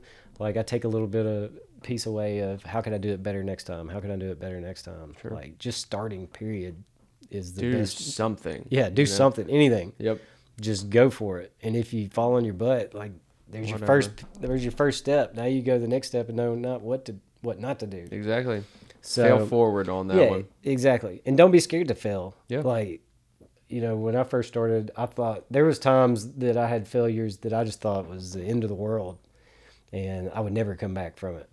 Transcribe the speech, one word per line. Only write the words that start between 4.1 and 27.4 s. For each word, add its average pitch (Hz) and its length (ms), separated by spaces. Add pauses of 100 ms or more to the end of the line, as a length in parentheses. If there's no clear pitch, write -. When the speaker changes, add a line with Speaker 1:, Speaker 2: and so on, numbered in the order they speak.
Speaker 1:
I 98 60
do 95 120
it 85 100
better 92 200
next 87 240
time? 80 380
Speaker 2:
Sure. - 100
Speaker 1:
Like, 76 260
just - 240
starting, 101 460
period, 98 560 (480)
is 90 220
the 92 80
Speaker 2:
Do 123 160
Speaker 1:
best. 104 200 (180)
Speaker 2:
something, 101 540
Speaker 1:
Yeah, 127 200
do 101 140
Speaker 2:
you 143 40
know? - 60
Speaker 1:
something, 131 360
anything. 117 500
Speaker 2:
Yep. 107 200 (420)
Speaker 1:
Just 104 280
go 120 200
for 98 300
it. 87 120 (100)
And 113 140
if 117 180
you 104 160
fall 120 260
on 120 100
your 107 100
butt, 113 380
like, 104 180 (380)
there's 107 200
your 110 100
Speaker 2:
Whatever. 139 220
Speaker 1:
first, - 220 (160)
there's 127 240
your 120 80
first 143 280
step. 135 360
Now 117 100
you 131 160
go 127 180
the 117 80
next 131 200
step 117 220
and 113 80
know 120 180
not 123 260
what 123 240
to, 117 100 (260)
what 104 180
not 131 200
to 110 80
do. 90 240
Speaker 2:
Exactly. 110 520 (380)
Speaker 1:
So, - 220
Speaker 2:
Fail 110 240
forward 104 420
on 95 180
that 98 100
Speaker 1:
yeah, 139 120
Speaker 2:
one. 98 180 (160)
Speaker 1:
exactly. 123 640
And 135 120
don't 180 140
be 175 80
scared 165 280
to 117 80
fail. 98 400 (140)
Speaker 2:
Yeah. 127 120
Speaker 1:
Like, 110 400 (680)
you 123 120
know, 113 140
when 110 200
I 127 80
first 123 260
started, 113 480
I 120 80
thought 113 460
there 139 140
was 156 140
times 127 540
that 123 240
I 120 100
had 117 200
failures 113 500
that 110 160